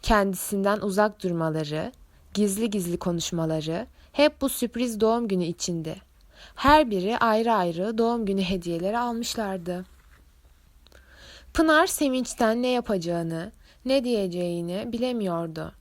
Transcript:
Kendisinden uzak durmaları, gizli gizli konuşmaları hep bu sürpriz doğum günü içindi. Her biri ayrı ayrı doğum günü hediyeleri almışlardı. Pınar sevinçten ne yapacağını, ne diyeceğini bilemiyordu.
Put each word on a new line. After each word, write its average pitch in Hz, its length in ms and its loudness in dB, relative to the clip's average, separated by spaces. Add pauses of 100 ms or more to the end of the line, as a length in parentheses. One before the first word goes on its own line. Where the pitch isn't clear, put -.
Kendisinden 196 760 0
uzak 202 420 0
durmaları, 160 680 -2 (420)
gizli 208 360 0
gizli 175 260 -2
konuşmaları 165 880 -2 (260)
hep 294 280 4
bu 277 80 0
sürpriz 233 520 -2
doğum 226 280 2
günü 185 160 0
içindi. 165 520 -6 (580)
Her 285 360 6
biri 202 280 -2
ayrı 226 340 2
ayrı 185 460 0
doğum 233 280 0
günü 196 160 0
hediyeleri 180 560 -2
almışlardı. 196 840 -4 (1700)
Pınar 320 320 6
sevinçten 247 760 0
ne 254 60 0
yapacağını, 175 840 -2 (320)
ne 262 200 0
diyeceğini 180 880 -2
bilemiyordu. 170 880 -4